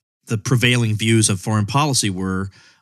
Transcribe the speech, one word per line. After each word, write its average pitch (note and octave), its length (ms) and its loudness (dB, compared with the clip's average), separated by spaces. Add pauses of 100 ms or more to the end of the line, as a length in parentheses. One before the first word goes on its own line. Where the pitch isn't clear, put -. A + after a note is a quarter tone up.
(280)
the A#2 100 -2
prevailing A#2+ 600 0
views A2 320 4
of F#2+ 100 -2
foreign G#2+ 280 -2
policy C3+ 420 0
were F#2+ 400 -4 (320)